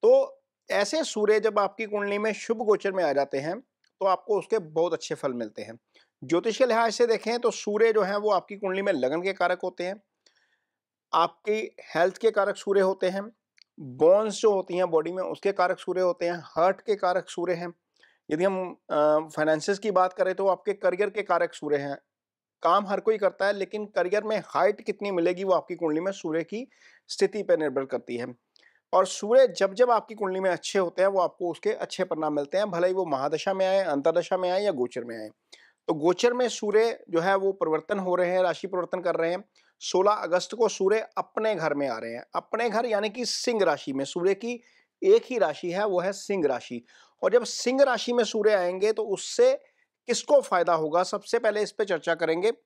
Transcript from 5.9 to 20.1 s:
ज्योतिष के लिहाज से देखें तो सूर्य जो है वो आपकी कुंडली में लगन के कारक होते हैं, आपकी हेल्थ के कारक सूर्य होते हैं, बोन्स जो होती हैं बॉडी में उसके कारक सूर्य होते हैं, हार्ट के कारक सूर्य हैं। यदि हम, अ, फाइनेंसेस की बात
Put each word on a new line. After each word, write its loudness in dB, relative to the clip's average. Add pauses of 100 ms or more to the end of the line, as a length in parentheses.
ज्योतिष 0
के 4
लिहाज 2
से 2
देखें -2
तो 0
सूर्य 0
जो 2
है -2
वो 0
आपकी -2
कुंडली -4
में 0
लगन 0
के -2
कारक 0
होते -6
हैं, -8 (1120)
आपकी -2 (200)
हेल्थ 2
के 2
कारक 0
सूर्य 0
होते 0
हैं, -8 (480)
बोन्स 2
जो 4
होती -2
हैं 0
बॉडी 0
में -6
उसके -4
कारक 0
सूर्य -4
होते 0
हैं, -4
हार्ट 0
के -2
कारक -2
सूर्य -4
हैं। -8 (580)
यदि 0
हम, -2 (160)
अ, 4
फाइनेंसेस -2
की -4
बात 2